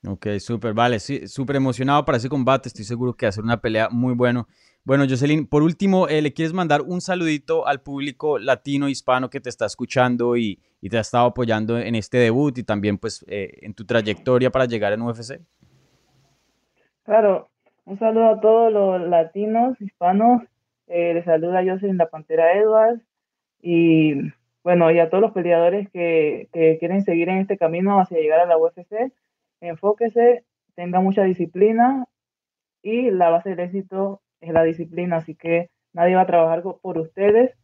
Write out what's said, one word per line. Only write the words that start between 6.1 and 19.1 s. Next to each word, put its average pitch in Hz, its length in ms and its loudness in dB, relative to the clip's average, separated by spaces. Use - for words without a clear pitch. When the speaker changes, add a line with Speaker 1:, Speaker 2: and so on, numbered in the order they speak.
Speaker 1:
¿le 147 100 -2
quieres 160 220 -6
mandar 170 280 0
un 175 200 -6
saludito 165 640 -4
al 139 160 -2
público 143 560 -6
latino, 139 500 -2
hispano 127 440 -2
que 139 80 -10
te 127 100 -12
está 117 160 -6
escuchando 120 720 0
y, 107 240 -4
y 98 100 -12
te 113 80 -2
ha 110 40 0
estado 120 240 0
apoyando 117 540 -2
en 113 160 -6
este 113 240 -4
debut 123 360 2
y 127 60 -10
también, 104 380 -2
pues, - 280 -12
eh, 98 220 -8
en 101 100 -16
tu 113 100 -18
trayectoria 117 680 0
para 131 140 2
llegar 104 280 -2
en 110 80 -4
U 120 80 -4
F 117 140 -10
C? 135 160 -16
Speaker 2:
Claro, 214 480 2
un 196 120 -14
saludo 226 320 2
a 208 100 2
todos 220 320 4
los 196 380 0
latinos, 214 720 0